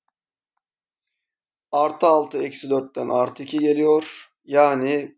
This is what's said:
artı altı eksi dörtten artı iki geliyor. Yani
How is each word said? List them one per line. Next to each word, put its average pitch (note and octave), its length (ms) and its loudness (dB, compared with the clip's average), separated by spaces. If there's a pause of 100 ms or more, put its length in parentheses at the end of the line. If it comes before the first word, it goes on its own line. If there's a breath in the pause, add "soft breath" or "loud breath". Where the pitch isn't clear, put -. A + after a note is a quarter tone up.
(1700)
artı D3+ 360 0
altı D3+ 360 2
eksi C3+ 260 -10
dörtten C3 400 -4
artı B2 340 -2
iki D3+ 160 -6
geliyor. D3+ 720 0 (140)
Yani C#3+ 720 0